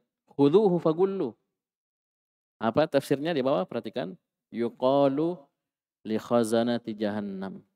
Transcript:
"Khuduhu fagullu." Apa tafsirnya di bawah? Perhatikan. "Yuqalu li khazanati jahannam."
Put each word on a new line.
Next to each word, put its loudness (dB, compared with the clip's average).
"Khuduhu 4
fagullu." 0
Apa 0
tafsirnya 0
di 0
bawah? 0
Perhatikan. -8
"Yuqalu 0
li -2
khazanati 0
jahannam." -6